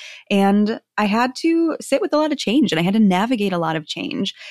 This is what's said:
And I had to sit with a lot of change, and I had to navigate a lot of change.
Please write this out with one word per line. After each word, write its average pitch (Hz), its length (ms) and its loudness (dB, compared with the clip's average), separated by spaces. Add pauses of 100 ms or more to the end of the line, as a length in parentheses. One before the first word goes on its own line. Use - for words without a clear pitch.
(300)
And 202 500 2 (160)
I 208 100 0
had 240 300 0
to 330 440 0
sit - 200 -2
with 381 120 -4
a 294 40 2
lot 311 140 2
of 269 80 -4
change, 220 320 2
and 160 80 0
I 170 60 2
had 196 100 2
to 226 60 4
navigate 202 520 2
a 175 60 -2
lot 160 160 -2
of 156 140 -6
change. - 480 -6 (140)